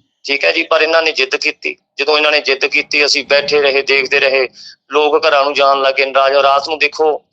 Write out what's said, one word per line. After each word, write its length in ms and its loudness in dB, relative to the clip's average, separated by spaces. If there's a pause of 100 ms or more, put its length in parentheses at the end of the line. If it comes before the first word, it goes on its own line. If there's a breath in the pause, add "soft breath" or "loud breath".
(240)
ਠੀਕ 220 -4
ਹੈ 60 2
ਜੀ, 120 -2
ਪਰ 180 0
ਇਹਨਾਂ 220 2
ਨੇ 80 0
ਜਿੱਦ 240 -2
ਕੀਤੀ। 400 -6 (220)
ਜਦੋਂ 200 0
ਇਹਨਾਂ 140 0
ਨੇ 100 0
ਜਿੱਦ 240 -2
ਕੀਤੀ, 400 -2
ਅਸੀਂ 200 -2
ਬੈਠੇ 360 0
ਰਹੇ, 200 2
ਦੇਖਦੇ 380 0
ਰਹੇ, 300 0 (420 loud breath)
ਲੋਕ 360 2
ਘਰਾਂ 160 2
ਨੂੰ 100 -2
ਜਾਣ 280 2
ਲੱਗੇ, 240 0
ਨਾਰਾਜ਼। 300 0
ਰਾਤ 340 2
ਨੂੰ 100 -6
ਦੇਖੋ, 540 -2